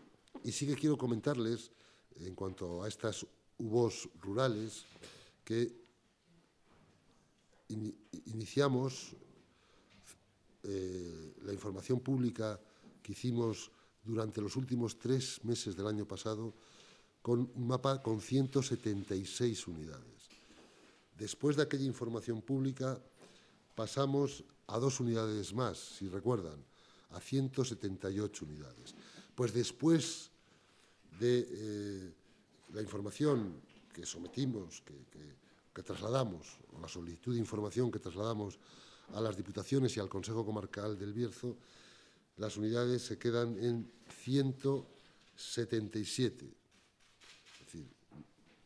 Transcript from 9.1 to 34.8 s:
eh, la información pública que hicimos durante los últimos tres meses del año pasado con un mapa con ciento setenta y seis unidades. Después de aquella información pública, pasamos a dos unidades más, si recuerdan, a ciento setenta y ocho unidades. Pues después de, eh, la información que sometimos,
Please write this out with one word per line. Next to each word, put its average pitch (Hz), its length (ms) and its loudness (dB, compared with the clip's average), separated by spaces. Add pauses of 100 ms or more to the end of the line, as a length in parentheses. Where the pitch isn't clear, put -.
eh, 90 800 -6
la 101 100 -6
información 101 480 0
pública 120 580 2 (460)
que 104 80 -8
hicimos 117 580 2 (320)
durante 110 380 -2
los 104 160 -2
últimos 127 420 0
tres 127 460 0
meses 110 320 0
del 98 120 -2
año 104 200 0
pasado 110 460 -4 (680)
con 120 320 4
un 120 140 -2
mapa 131 340 4
con 110 200 2
ciento 135 420 4
setenta 104 500 0
y 95 120 0
seis 117 420 0
unidades. 76 640 -10 (880)
Después 135 400 2
de 151 60 8
aquella 139 200 2
información 117 580 -2
pública, 135 560 0 (800)
pasamos 139 720 2 (220)
a 110 120 0
dos 131 220 2
unidades 110 520 2
más, 113 240 0
si - 300 -8
recuerdan, 90 560 -2 (460)
a - 100 -12
ciento 135 460 2
setenta 98 440 -4
y 98 120 0
ocho 98 240 -4
unidades. 73 500 -12 (400)
Pues 117 180 2
después - 800 4 (880)
de, 123 300 6
eh, 101 640 -4 (600)
la 107 80 -4
información 104 800 0 (320)
que 85 120 -10
sometimos, 95 760 -4